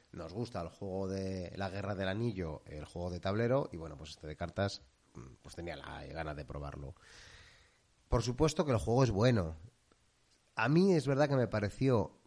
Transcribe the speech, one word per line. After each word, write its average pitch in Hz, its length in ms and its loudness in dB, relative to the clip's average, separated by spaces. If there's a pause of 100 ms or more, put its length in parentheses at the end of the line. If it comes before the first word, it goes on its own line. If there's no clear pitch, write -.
(140)
nos 82 200 -10
gusta 113 280 -6
el 82 80 -8
juego 95 400 -6
de 95 480 -4
la 95 120 -4
Guerra 98 240 -6
del 95 140 -2
Anillo, 95 600 -2
el 76 180 -10
juego 87 260 -6
de 90 80 -6
tablero, 117 540 0
y - 20 -10
bueno, 80 220 -10
pues 76 140 -14
este - 160 -14
de 76 100 -10
cartas, 95 440 -2 (320)
mm, - 60 -18 (220)
pues - 140 -18
tenía 82 200 -8
la 71 300 -12
gana 78 280 -8
de 71 120 -10
probarlo. 71 500 -10 (1120)
Por 120 140 2
supuesto 147 440 2
que 147 60 2
el 113 60 4
juego 117 260 4
es 120 80 4
bueno. 98 460 4 (960)
A 113 140 2
mí 180 240 6
es 139 140 2
verdad 139 200 4
que 139 80 2
me 123 120 4
pareció, 107 800 2